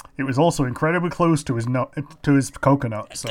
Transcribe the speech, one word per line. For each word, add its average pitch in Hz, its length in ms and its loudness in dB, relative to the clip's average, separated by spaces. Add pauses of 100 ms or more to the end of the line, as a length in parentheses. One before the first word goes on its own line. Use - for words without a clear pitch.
(180)
It 135 60 -4
was 135 140 -2
also 156 280 2
incredibly 165 440 -2
close 165 360 2
to 131 100 -2
his 113 100 -4
nut, 123 280 -2 (300)
to 143 100 4
his 135 160 4
coconut. 131 680 0
So - 140 -10